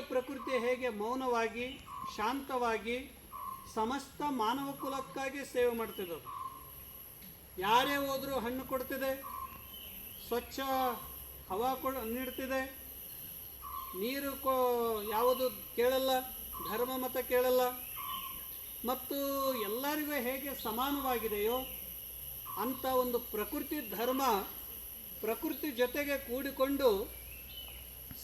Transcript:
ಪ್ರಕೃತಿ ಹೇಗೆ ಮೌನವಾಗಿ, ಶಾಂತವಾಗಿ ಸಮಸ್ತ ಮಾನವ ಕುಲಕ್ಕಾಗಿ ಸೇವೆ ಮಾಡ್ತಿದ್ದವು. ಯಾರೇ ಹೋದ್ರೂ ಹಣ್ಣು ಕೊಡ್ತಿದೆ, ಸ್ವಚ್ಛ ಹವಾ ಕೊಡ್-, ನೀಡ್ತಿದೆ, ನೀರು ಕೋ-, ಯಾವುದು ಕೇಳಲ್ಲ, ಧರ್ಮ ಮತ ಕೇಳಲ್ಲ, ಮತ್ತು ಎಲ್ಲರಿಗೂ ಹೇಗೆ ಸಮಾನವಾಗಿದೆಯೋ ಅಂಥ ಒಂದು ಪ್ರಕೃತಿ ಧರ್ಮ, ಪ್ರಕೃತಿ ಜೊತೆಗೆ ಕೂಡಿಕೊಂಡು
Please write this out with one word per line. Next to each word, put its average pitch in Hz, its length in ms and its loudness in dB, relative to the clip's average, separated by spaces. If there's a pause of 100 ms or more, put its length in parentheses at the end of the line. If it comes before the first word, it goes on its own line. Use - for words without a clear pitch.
ಪ್ರಕೃತಿ 254 580 0
ಹೇಗೆ 247 300 2
ಮೌನವಾಗಿ, 233 960 0 (320)
ಶಾಂತವಾಗಿ 247 1000 0 (540)
ಸಮಸ್ತ 247 560 0
ಮಾನವ 269 420 2
ಕುಲಕ್ಕಾಗಿ 269 840 -4
ಸೇವೆ 247 180 6
ಮಾಡ್ತಿದ್ದವು. 208 500 -2 (1400)
ಯಾರೇ 262 340 8
ಹೋದ್ರೂ 277 440 2
ಹಣ್ಣು 254 260 0
ಕೊಡ್ತಿದೆ, 269 580 0 (1040)
ಸ್ವಚ್ಛ 233 320 -2 (920)
ಹವಾ 247 260 2
ಕೊಡ್-, 254 380 -2
ನೀಡ್ತಿದೆ, 262 520 -2 (1300)
ನೀರು 269 440 -2
ಕೋ-, 240 680 4
ಯಾವುದು 247 640 2
ಕೇಳಲ್ಲ, 262 340 6 (640)
ಧರ್ಮ 247 260 0
ಮತ 254 200 -2
ಕೇಳಲ್ಲ, 254 440 6 (1300)
ಮತ್ತು 262 280 -2 (480)
ಎಲ್ಲರಿಗೂ 285 480 0
ಹೇಗೆ 262 520 -2
ಸಮಾನವಾಗಿದೆಯೋ 233 920 2 (1000)
ಅಂಥ 247 280 -2
ಒಂದು 254 340 4
ಪ್ರಕೃತಿ 233 720 -4
ಧರ್ಮ, 240 320 0 (1000)
ಪ್ರಕೃತಿ 285 500 0
ಜೊತೆಗೆ 277 460 2
ಕೂಡಿಕೊಂಡು 262 1000 4 (1080)